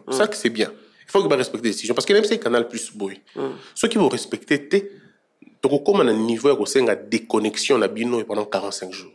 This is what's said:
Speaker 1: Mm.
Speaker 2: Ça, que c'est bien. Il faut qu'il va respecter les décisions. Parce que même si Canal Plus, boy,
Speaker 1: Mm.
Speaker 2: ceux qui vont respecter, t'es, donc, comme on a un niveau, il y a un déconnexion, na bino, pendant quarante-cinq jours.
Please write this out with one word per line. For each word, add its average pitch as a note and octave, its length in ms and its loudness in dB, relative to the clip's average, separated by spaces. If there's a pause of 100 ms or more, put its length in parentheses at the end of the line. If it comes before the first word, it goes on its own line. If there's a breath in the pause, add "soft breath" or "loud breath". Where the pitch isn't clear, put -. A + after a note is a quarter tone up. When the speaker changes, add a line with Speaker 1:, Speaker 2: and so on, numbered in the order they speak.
Speaker 1:
Mm. - 60 -6
Speaker 2:
Ça, C#3 140 2
que E3+ 100 -8
c'est - 120 0
bien. A2 220 -2 (360 soft breath)
Il - 40 -20
faut G3 80 4
qu'il F3 100 4
va C#3 60 4
respecter A#2+ 320 -2
les G#2 60 0
décisions. A2 200 -2
Parce B2 120 -2
que G3+ 80 4
même G#3+ 100 6
si A3+ 160 0
Canal A#2+ 280 0
Plus, - 280 -10
boy, G2 260 -8 (140)
Speaker 1:
Mm. C#3+ 60 -8 (340 loud breath)
Speaker 2:
ceux A3 140 0
qui - 100 -2
vont E3 100 4
respecter, - 600 -4
t'es, G3+ 220 0 (720 loud breath)
donc, C3+ 220 2
comme G3+ 120 4
on E3 120 4
a A#2 40 4
un - 20 2
niveau, A2+ 380 0
il B2 340 2
y A2+ 40 2
a - 20 4
un G2 40 2 (140)
déconnexion, G#2+ 720 0
na G#2 80 4
bino, A2+ 360 -2
pendant G#2 220 -4
quarante-cinq F#2+ 480 -6
jours. F#2 220 -16